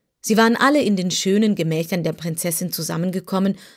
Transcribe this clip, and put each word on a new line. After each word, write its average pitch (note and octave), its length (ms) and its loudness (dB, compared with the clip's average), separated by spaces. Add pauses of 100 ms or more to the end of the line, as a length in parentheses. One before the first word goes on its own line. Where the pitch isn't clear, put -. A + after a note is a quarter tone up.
(200)
Sie G#3+ 160 0
waren A3+ 200 4
alle C#4 260 4
in G#3 140 2
den F3+ 160 -2
schönen G#3 420 2
Gemächern E3 480 -2
der D#3+ 100 -2
Prinzessin E3+ 600 -6
zusammengekommen, F3+ 840 -2 (200)